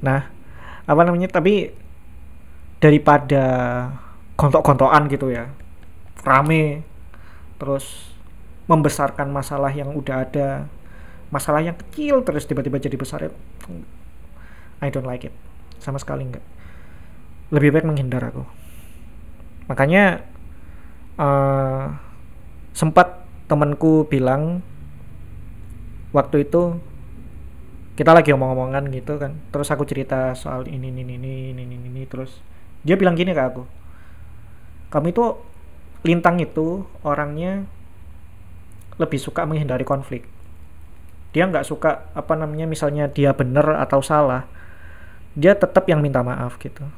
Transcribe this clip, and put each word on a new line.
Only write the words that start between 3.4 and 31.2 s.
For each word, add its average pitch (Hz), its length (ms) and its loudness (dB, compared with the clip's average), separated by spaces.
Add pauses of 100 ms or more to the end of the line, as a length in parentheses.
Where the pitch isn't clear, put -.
gontok-gontokan 147 720 6
gitu 135 240 0
ya, 120 160 -4 (800)
rame, 151 560 6 (720)
terus - 560 -4 (560)
membesarkan 143 640 2
masalah 139 400 -2
yang 143 240 -6
udah 131 320 -2
ada, 139 400 -2 (640)
masalah 151 320 2
yang 170 160 -4
kecil 294 480 2
terus 147 160 0
tiba-tiba 135 400 -2
jadi 139 160 -2
besar, - 240 -6
ya, 156 80 -6 (1500)
I 139 80 0
don't 127 160 -4
like 127 160 -6
it. - 80 -10 (480)
Sama 135 160 -6
sekali 135 320 -6
nggak. - 160 -10 (1120)
Lebih 143 160 8
baik 160 160 4
menghindar 127 400 -2
aku. 127 160 -8 (1300)
Makanya, 170 480 6 (960)
eh, 139 720 2 (880)
sempat 170 480 4 (240)
temanku 151 640 6
bilang, 143 500 2 (1500)
waktu 143 320 4
itu 170 320 2 (1160)
kita 147 160 6
lagi 160 240 10
omong-omongan 131 560 2
gitu 135 320 -4
kan, 143 160 -6 (160)
terus 143 160 0
aku 143 160 4
cerita 135 480 0
soal 131 320 -6
ini, 131 240 -6
ini, 127 160 -6
ini, 131 480 -6